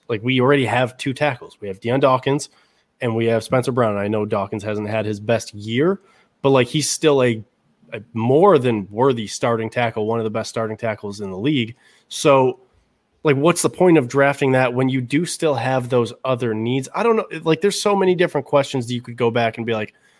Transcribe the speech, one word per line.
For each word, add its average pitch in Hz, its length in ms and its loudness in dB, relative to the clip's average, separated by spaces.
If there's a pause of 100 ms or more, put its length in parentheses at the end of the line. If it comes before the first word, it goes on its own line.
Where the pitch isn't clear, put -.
like, 110 140 -6
we 127 180 2
already 139 240 4
have 120 320 -2
two 139 160 -6
tackles. 139 480 -4
We 101 80 -10
have 95 100 -10
Deion 123 220 -2
Dawkins 135 480 2 (500)
and 117 160 -2
we 113 120 0
have 113 160 0
Spencer 131 280 0
Brown. 113 260 0
I 101 100 -2
know 107 180 -2
Dawkins 104 380 -4
hasn't 104 260 -6
had 110 160 -2
his 107 140 -6
best 107 340 -2
year, 120 480 -2 (400)
but, 139 80 2
like, 131 180 4
he's 147 220 -2
still 143 340 2
a, 113 200 0 (500)
a 110 80 -12 (120)
more 143 440 6
than 117 320 0
worthy 117 380 0
starting 113 420 -2
tackle, 113 380 -2
one 113 120 -2
of 113 40 -2
the 110 60 -2
best 110 200 -6
starting 110 280 -6
tackles 104 440 -8
in 98 100 -10
the 92 60 -10
league. 120 380 -2 (340)
So, 131 500 2 (640)
like, 143 140 2
what's 160 240 2
the - 80 2
point 180 280 4
of 127 100 2
drafting 139 440 2
that 127 220 2
when 131 160 0
you 131 120 -2
do 139 240 -2
still 160 300 -2
have 123 340 -2
those 120 240 0 (100)
other 123 300 -2
needs? 123 400 -4
I 175 80 -2
don't 226 140 2
know. 220 120 -2 (160)
Like, 160 180 0
there's 202 200 0
so 202 140 2
many 185 180 2
different 160 320 0
questions 135 420 0
that 123 60 -4
you 120 80 -6
could 120 160 -14
go 117 140 2
back 113 260 0
and 113 80 -4
be 113 80 -2
like, 107 220 -6 (240)